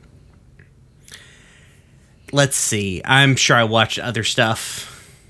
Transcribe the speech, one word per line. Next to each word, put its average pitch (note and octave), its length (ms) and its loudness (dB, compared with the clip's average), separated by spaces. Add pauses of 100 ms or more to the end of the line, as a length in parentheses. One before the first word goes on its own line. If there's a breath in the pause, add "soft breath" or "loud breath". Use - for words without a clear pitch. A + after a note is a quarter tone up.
(2250 soft breath)
let's C#3 240 2
see. G2 500 -4
I'm C3+ 300 4
sure B2+ 200 2
I A#2+ 80 4
watched A2 360 0
other G#2+ 240 -6
stuff. - 640 -2 (400 loud breath)